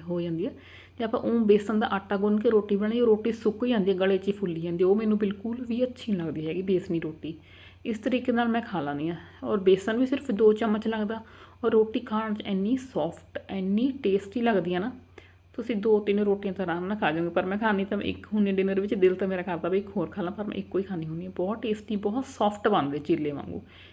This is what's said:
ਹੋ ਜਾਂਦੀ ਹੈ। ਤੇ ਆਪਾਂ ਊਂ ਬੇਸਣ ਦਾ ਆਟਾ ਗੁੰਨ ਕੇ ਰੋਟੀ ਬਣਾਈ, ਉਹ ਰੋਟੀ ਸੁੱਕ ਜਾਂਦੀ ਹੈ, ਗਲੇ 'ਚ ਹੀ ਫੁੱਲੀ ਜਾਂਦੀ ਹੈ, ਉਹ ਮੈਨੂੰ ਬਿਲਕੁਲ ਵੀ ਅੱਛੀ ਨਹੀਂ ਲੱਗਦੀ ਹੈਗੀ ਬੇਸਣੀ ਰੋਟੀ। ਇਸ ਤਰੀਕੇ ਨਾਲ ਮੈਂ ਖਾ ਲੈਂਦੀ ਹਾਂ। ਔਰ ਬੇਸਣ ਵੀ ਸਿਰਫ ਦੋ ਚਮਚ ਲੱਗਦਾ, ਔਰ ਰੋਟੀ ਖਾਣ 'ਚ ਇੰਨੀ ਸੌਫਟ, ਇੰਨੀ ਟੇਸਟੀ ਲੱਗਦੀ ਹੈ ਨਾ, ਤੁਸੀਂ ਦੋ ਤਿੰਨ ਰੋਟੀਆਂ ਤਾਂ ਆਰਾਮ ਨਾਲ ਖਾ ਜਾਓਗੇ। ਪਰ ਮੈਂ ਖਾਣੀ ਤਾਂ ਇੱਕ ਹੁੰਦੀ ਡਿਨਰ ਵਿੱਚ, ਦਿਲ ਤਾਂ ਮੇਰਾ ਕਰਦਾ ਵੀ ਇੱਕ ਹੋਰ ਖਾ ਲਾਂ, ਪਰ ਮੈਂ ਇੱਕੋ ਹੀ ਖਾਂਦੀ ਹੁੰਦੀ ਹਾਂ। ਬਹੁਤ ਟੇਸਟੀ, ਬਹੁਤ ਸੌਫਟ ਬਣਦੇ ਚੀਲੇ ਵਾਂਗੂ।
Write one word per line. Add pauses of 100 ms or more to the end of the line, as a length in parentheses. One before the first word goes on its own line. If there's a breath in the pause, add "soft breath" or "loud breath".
ਹੋ
ਜਾਂਦੀ
ਹੈ। (460 loud breath)
ਤੇ
ਆਪਾਂ
ਊਂ
ਬੇਸਣ
ਦਾ
ਆਟਾ
ਗੁੰਨ
ਕੇ
ਰੋਟੀ
ਬਣਾਈ,
ਉਹ
ਰੋਟੀ
ਸੁੱਕ
ਜਾਂਦੀ
ਹੈ,
ਗਲੇ
'ਚ
ਹੀ
ਫੁੱਲੀ
ਜਾਂਦੀ
ਹੈ,
ਉਹ
ਮੈਨੂੰ
ਬਿਲਕੁਲ
ਵੀ
ਅੱਛੀ
ਨਹੀਂ
ਲੱਗਦੀ
ਹੈਗੀ
ਬੇਸਣੀ
ਰੋਟੀ। (520 loud breath)
ਇਸ
ਤਰੀਕੇ
ਨਾਲ
ਮੈਂ
ਖਾ
ਲੈਂਦੀ
ਹਾਂ। (280 loud breath)
ਔਰ
ਬੇਸਣ
ਵੀ
ਸਿਰਫ
ਦੋ
ਚਮਚ
ਲੱਗਦਾ, (440 loud breath)
ਔਰ
ਰੋਟੀ
ਖਾਣ
'ਚ
ਇੰਨੀ
ਸੌਫਟ, (120)
ਇੰਨੀ (120)
ਟੇਸਟੀ
ਲੱਗਦੀ
ਹੈ
ਨਾ, (600 loud breath)
ਤੁਸੀਂ
ਦੋ
ਤਿੰਨ
ਰੋਟੀਆਂ
ਤਾਂ
ਆਰਾਮ
ਨਾਲ
ਖਾ
ਜਾਓਗੇ।
ਪਰ
ਮੈਂ
ਖਾਣੀ
ਤਾਂ
ਇੱਕ
ਹੁੰਦੀ
ਡਿਨਰ
ਵਿੱਚ,
ਦਿਲ
ਤਾਂ
ਮੇਰਾ
ਕਰਦਾ
ਵੀ
ਇੱਕ
ਹੋਰ
ਖਾ
ਲਾਂ,
ਪਰ
ਮੈਂ
ਇੱਕੋ
ਹੀ
ਖਾਂਦੀ
ਹੁੰਦੀ
ਹਾਂ।
ਬਹੁਤ
ਟੇਸਟੀ,
ਬਹੁਤ
ਸੌਫਟ
ਬਣਦੇ
ਚੀਲੇ
ਵਾਂਗੂ। (300 loud breath)